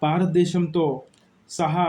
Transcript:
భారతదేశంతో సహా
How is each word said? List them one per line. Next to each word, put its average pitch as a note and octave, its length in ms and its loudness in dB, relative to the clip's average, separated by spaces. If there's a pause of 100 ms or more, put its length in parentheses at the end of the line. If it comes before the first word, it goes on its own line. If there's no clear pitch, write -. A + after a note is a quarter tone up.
భారతదేశంతో E3+ 840 0 (640)
సహా E3+ 400 -2